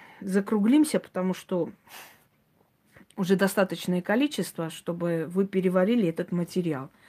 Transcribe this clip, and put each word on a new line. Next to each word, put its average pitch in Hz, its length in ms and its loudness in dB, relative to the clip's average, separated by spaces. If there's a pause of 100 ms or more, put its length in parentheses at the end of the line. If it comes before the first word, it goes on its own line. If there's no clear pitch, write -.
(220)
закруглимся, 208 800 2
потому 185 340 -4
что 180 380 -4 (1500)
уже 190 180 2
достаточное 185 640 0
количество, 208 680 -2
чтобы 170 580 -4
вы 190 180 0
переварили 185 600 2
этот 180 240 -4
материал. 170 580 -4 (180)